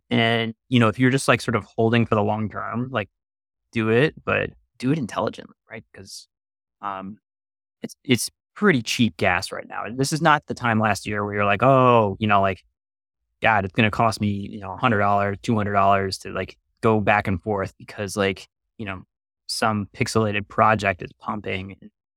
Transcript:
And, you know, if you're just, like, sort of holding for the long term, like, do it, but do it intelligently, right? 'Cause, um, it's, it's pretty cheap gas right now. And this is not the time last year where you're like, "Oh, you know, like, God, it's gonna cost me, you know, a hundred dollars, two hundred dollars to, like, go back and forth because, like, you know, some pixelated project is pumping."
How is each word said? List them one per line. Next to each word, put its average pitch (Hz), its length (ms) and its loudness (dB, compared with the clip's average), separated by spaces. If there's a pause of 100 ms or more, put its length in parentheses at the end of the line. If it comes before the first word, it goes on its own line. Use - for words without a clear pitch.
And, 113 440 2 (160)
you 127 100 4
know, 113 80 6
if 107 120 0
you're 131 120 4
just, 135 160 0
like, 123 140 4
sort 117 140 -2
of 101 100 -4
holding 113 400 2
for - 100 0
the 104 80 2
long 107 260 -2
term, 107 420 -8
like, 110 180 -4 (640)
do 113 180 0
it, 123 340 2
but 101 280 -2 (260)
do 127 140 -2
it 156 60 0
intelligently, - 580 -6 (140)
right? 110 140 -16 (100)
'Cause, - 340 -20 (540)
um, 98 360 -8 (640)
it's, - 220 -14
it's - 260 0 (280)
pretty 180 240 2
cheap - 360 0
gas 92 340 0
right 92 180 -12
now. 98 160 -10
And 117 140 -8
this 135 120 -2
is 156 80 -4
not 151 280 2
the 113 80 -8
time 117 240 0
last 110 260 0
year 104 180 -4
where 104 120 -6
you're 104 100 0
like, 101 160 0
"Oh, 123 580 4
you 110 80 -2
know, 101 140 4
like, 95 220 -2 (800)
God, 110 240 2
it's 95 80 -10
gonna 110 180 2
cost 113 280 0
me, 104 100 0
you 101 300 -8
know, 95 120 -12
a 92 60 -12
hundred 117 220 0
dollars, 101 440 0
two 120 120 0
hundred 101 180 -2
dollars 98 460 2
to, 95 120 -14
like, 95 260 -8 (240)
go 110 180 4
back 104 280 2
and 95 140 -2
forth 98 360 -4
because, - 400 -10
like, 98 300 -2 (320)
you 113 60 -10
know, 95 180 -10 (420)
some 107 480 -2
pixelated 107 540 -2
project 104 560 2
is - 160 -14
pumping." 95 580 -8 (400)